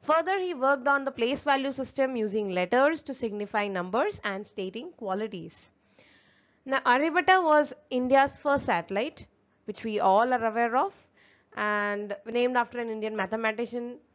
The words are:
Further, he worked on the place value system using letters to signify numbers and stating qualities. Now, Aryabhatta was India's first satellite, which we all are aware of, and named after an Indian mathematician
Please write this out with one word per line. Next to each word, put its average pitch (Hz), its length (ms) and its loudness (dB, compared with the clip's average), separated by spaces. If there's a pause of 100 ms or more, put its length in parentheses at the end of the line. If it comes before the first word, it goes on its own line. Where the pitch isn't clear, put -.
Further, 330 380 2
he 359 140 -4
worked 262 340 0
on 277 160 2
the 254 80 -4
place 247 300 -2
value 269 300 0
system 262 440 -2
using 214 360 -2
letters 247 500 2
to 269 140 -10
signify 208 520 -4
numbers 196 560 -2
and 202 220 -6
stating 214 460 -10
qualities. 190 800 -8 (920)
Now, 269 160 0
Aryabhatta 330 640 4
was 302 300 4 (160)
India's 269 480 2
first 285 300 0
satellite, 196 580 -2 (400)
which - 180 -12
we 214 160 -2
all 208 320 4
are 233 140 0
aware 226 320 0
of, 381 160 0 (600)
and 208 600 -2 (120)
named 247 300 0
after 240 220 -2
an 233 100 -4
Indian 220 260 -6
mathematician 226 840 -4 (180)